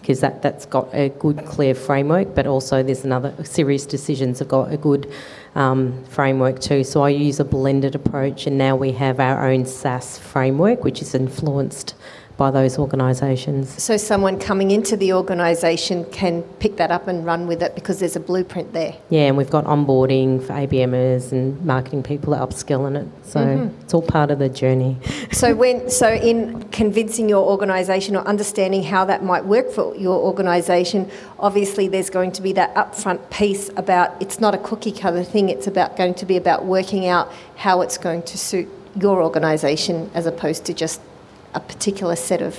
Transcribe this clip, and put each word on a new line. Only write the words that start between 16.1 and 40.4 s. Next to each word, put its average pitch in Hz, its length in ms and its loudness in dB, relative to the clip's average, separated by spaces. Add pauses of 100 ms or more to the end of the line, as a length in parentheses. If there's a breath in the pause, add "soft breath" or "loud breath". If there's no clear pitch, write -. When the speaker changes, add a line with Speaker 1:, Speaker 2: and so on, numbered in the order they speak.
Speaker 2:
pick 208 200 0
that 165 120 2
up 175 180 0
and 175 160 -2
run 170 220 -2
with 170 160 -2
it - 140 -2
because - 240 -4
there's 175 160 -2
a 165 40 -4
blueprint 180 540 -4
there? 160 220 -4 (160)
Speaker 1:
Yeah, 156 160 6
and 139 100 4
we've 139 200 0
got 151 80 2
onboarding 131 760 4
for - 100 -8
A 139 120 -2
B 135 220 2
Mers 127 440 0
and 135 320 -2
marketing 131 380 0
people 147 320 -2
to 135 60 0
upskill 131 480 -2
in 139 80 -2
it. 143 120 -6 (140)
So - 200 -4
Speaker 2:
Mm-hmm. 135 420 0
Speaker 1:
it's - 100 -2
all 165 80 4
part 151 300 2
of 139 80 0
the 135 100 2
journey. 131 540 0
<laughs> - 40 -6 (340 loud breath)
Speaker 2:
So 233 140 4
when, 247 340 2
so - 180 2 (220)
in 226 400 0
convincing 214 600 0
your 196 140 6 (120)
organisation 190 600 0
or 185 80 0 (100)
understanding 196 500 0
how 185 220 2
that 190 180 0
might 180 220 0
work 233 260 2
for - 240 -2
your 185 220 0 (140)
organisation, 180 760 0 (300 loud breath)
obviously 196 480 0
there's 190 220 -2
going 185 240 0
to 196 80 -10
be 185 120 -2
that 185 220 2
upfront - 440 -2 (100)
piece 196 480 -2
about 180 420 2
it's 196 200 -6
not 208 140 4
a 190 40 -2
cookie 214 340 -6
cutter 180 320 -2
thing, 196 260 2
it's - 180 -4
about, 190 280 0
going 180 200 0
to 190 100 -10
be 185 120 2
about 180 280 2
working 190 420 0
out 180 240 2 (240 loud breath)
how 185 260 2
it's - 180 -4
going 170 240 -4
to 180 140 -12
suit - 300 -4 (280)
your 196 280 4
organisation 160 880 0
as 165 120 -2
opposed 160 400 -2